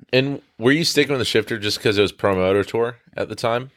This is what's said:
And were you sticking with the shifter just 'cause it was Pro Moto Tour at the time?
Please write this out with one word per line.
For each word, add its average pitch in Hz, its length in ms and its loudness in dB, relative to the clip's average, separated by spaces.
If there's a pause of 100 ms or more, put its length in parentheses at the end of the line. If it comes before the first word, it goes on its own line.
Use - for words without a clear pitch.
(140)
And 135 300 0 (160)
were 120 120 4
you 160 120 2
sticking 143 300 0
with 127 80 0
the 101 40 -2
shifter 110 320 0
just 104 240 -4
'cause 107 160 0
it 104 60 6
was 95 80 0
Pro 98 240 0
Moto 95 260 2
Tour 117 360 -4 (200)
at - 120 -4
the 110 60 -10
time? 120 420 -4